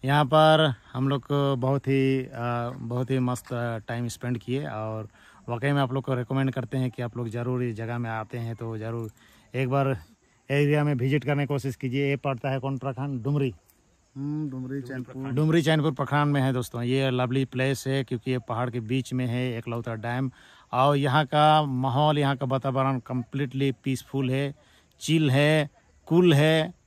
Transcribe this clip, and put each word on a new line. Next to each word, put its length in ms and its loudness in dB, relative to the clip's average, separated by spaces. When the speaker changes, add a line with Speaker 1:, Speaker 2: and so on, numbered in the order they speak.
Speaker 1:
यहाँ 200 4
पर 500 6
हम 160 0
लोग 140 0
को 340 0
बहुत 320 -2
ही, 300 2
अ, 120 -6
बहुत 340 -4
ही 80 0
मस्त, 340 -2
अ, 260 -4
time 300 -6
spend 300 -6
किए 280 -6
और 420 -8
वाकई 240 -2
में 100 2
आप 100 -2
लोग 120 -4
को 100 -2
recommend 380 -2
करते 260 -4
हैं 120 -2
कि 120 -10
आप 140 -8
लोग 120 -6
ज़रूर 340 -4
इस 140 -4
जगह 220 -6
में 120 -4
आते 280 -6
हैं 180 -8
तो 220 -8
ज़रूर 320 -8
एक 140 -2
बार 340 0
एरिया 340 4
में 100 0
विजिट 300 0
करने 180 0
की 40 -2
कोशिश 300 -4
कीजिए। 320 -2
ये 80 0
पड़ता 320 -4
है 100 -2
कौन 200 -4
प्रखंड? 440 -6
डुमरी। 320 0
Speaker 2:
हम्म, 340 -6
डुमरी 320 -8
चैनपुर। 500 -8
Speaker 1:
डुमरी 300 2
चैनपुर 300 2
प्रखंड 400 0
में 80 2
है 120 2
दोस्तों। 300 -4
ये 280 0
लवली 340 0
प्लेस 420 -2
है 180 0
क्योंकि 260 -6
ये 80 0
पहाड़ 320 -4
के 100 -4
बीच 320 -4
में 140 -2
है, 320 -2
एकलौता 360 -6
डैम। 360 -4
और 240 4
यहाँ 300 2
का 360 6
माहौल, 560 2
यहाँ 180 2
का 100 -4
वातावरण 520 0
completely 720 -2
peaceful 580 -4
है, 240 -2
chill 300 2
है, 400 4
cool 280 6
है 400 4